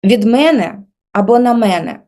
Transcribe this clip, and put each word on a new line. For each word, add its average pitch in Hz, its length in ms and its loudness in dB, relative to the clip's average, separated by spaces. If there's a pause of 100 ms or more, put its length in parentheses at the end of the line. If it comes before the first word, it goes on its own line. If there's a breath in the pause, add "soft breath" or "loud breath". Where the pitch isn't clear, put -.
Від 202 200 2
мене 247 560 0 (320)
або 208 280 2
на 247 140 0
мене. 180 540 -2